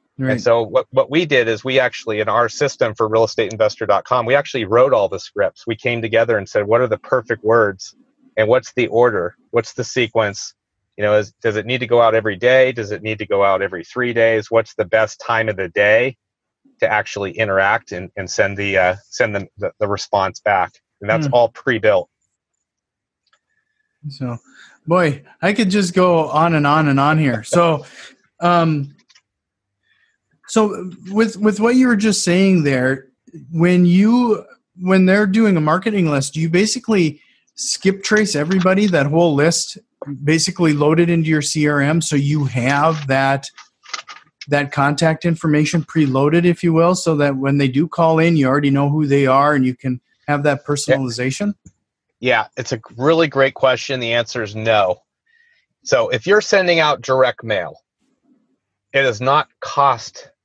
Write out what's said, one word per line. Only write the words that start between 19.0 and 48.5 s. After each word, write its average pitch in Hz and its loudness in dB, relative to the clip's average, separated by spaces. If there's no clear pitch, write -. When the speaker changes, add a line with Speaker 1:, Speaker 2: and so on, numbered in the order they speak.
Speaker 2:
send 110 -4
the, 101 -6
the, 101 -6
the 107 -2
response 98 -4
back?" 95 0
And 101 -12
that's 143 0
Speaker 1:
Hmm. 135 -4
Speaker 2:
all 120 4
pre-built. 107 -2
Speaker 1:
So, 123 -10
Boy, 160 0
I 196 0
could 202 0
just 185 0
go 175 2
on 165 2
and 147 2
on 151 4
and 139 2
on 151 2
here. 120 0
So, 165 0
<laughs> - -20
um, 165 0
so 196 -2
with, 214 0
with 202 0
what 233 2
you 254 4
were 240 2
just 208 0
saying 185 2
there, 135 0
when 180 2
you, 214 2
when 185 2
they're 202 2
doing 202 2
a 160 0
marketing 180 0
list, 139 -2
do 151 -6
you 165 -2
basically 190 0
skip - -4
trace 214 0
everybody, 185 0
that 160 2
whole 160 2
list, 156 0
basically 160 0
load 147 2
it 170 2
into 165 0
your 156 0
C 147 -2
R 147 0
M 156 0
so - -4
you 143 0
have 143 -2
that, 135 0
that 143 -2
contact 147 0
information 156 0
preloaded, 147 0
if 175 0
you 170 2
will, 170 4
so 165 -2
that 143 0
when 139 0
they 139 2
do 139 0
call 160 0
in, 165 2
you 139 2
already 139 0